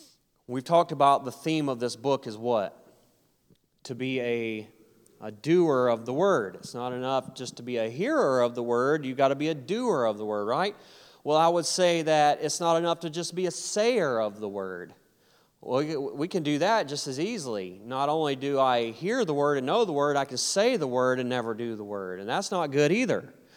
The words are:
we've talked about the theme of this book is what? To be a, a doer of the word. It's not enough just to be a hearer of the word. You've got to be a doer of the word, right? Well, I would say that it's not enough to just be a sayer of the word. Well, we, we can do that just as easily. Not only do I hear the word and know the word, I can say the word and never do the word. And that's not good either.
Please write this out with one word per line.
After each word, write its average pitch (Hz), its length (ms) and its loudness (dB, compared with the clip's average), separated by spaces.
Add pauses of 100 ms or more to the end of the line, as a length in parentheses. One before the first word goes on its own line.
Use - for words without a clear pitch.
(480)
we've 127 160 -8
talked 170 300 2
about 139 320 4
the 123 60 -6
theme 156 360 -2
of 123 140 -2
this 120 160 -4
book 135 280 -2
is 107 120 -8
what? 113 500 -2 (960)
To 127 120 -10
be 131 260 -2
a, 113 480 -2 (500)
a 107 100 -10
doer 139 600 4
of 117 160 0
the 123 80 -4
word. 143 420 2
It's - 180 -16
not 123 200 -6
enough 127 420 -2
just 127 220 -10
to 120 60 -16
be 123 120 -6
a 113 140 -2
hearer 165 500 2
of 120 160 2
the 120 80 -4
word. 127 400 2
You've 131 140 -6
got 135 100 4
to 139 80 2
be 147 140 -2
a 165 40 -2
doer 160 520 0
of 107 120 0
the 107 60 -8
word, 104 240 -2
right? 170 260 0 (520)
Well, 147 100 2
I 165 140 6
would 170 160 2
say 175 380 2
that 151 380 4
it's 151 200 -4
not 165 160 2
enough 170 240 0
to 170 80 -6
just 165 260 -8
be 185 100 -2
a 175 60 -2
sayer 185 720 0
of 104 180 -4
the 107 80 -6
word. 92 460 -8 (640)
Well, 131 240 -2
we, 156 140 -4
we 139 320 -4
can 185 140 -2
do 147 160 0
that 196 280 2
just 143 200 -6
as 135 120 -6
easily. 117 640 -6
Not 131 240 -2
only 151 300 0
do 139 200 -2
I 123 340 2
hear 208 340 -2
the 156 80 -2
word 143 240 2
and 131 100 -2
know 208 160 2
the 190 80 -2
word, 143 240 2
I 139 80 2
can 127 140 -6
say 233 400 2
the 156 100 -2
word 127 320 2
and 127 80 -2
never 117 280 -2
do 117 200 -6
the 107 80 -10
word. 95 380 -8
And 101 80 -8
that's 175 220 -4
not 170 200 -2
good 147 220 4
either. 196 400 -2 (240)